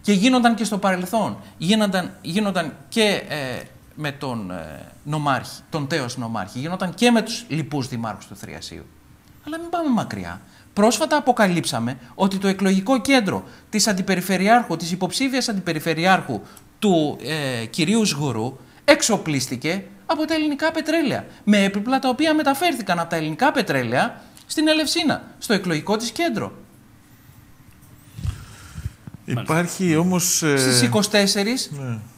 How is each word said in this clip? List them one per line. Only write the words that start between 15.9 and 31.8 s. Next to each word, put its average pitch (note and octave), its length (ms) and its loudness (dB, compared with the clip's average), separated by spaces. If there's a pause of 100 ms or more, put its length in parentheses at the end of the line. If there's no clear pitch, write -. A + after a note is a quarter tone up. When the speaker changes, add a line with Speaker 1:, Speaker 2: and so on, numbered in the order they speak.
Speaker 1:
του, E3 380 2 (440)
ε, A2+ 40 -4
κυρίου G3 400 2
Σγουρού, C3+ 520 -2 (280)
εξοπλίστηκε E3 1000 2 (220)
από D#4 200 0
τα D#4+ 80 -2
ελληνικά D#4 380 0
πετρέλαια. D#4 540 0 (180)
Με G#3 200 4
έπιπλα G#3 360 0
τα C4+ 100 0
οποία D4+ 240 2
μεταφέρθηκαν C#4 680 0
από E3+ 100 -4
τα F3 60 -2
ελληνικά D#3+ 360 0
πετρέλαια C#3 680 0 (240)
στην D#4 220 0
Ελευσίνα, D#4 540 2 (160)
στο - 160 -2
εκλογικό F3+ 440 0
της A#3 140 -6
κέντρο. A3+ 400 -2 (2750)
Speaker 2:
Υπάρχει D#3+ 680 0
όμως, F3 480 2
ε, C#3+ 140 4
Speaker 1:
Στις B2+ 240 4
είκοσι G3 280 2
τέσσερις, G#3 680 0
Speaker 2:
Ναι. A#2+ 180 -6 (200)